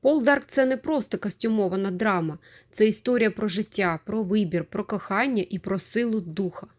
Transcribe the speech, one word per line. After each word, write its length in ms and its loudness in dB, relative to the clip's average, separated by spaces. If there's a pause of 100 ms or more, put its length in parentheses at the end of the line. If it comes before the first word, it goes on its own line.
Полдарк — 440 4
це 180 2
не 120 2
просто 400 -2
костюмована 720 0
драма, 460 0 (340)
це 160 4
історія 440 2
про 160 -4
життя, 580 -2
про 180 -4
вибір, 420 0
про 180 -6
кохання 680 -2
і 100 -6
про 200 -2
силу 400 -2
духа. 480 -6 (120)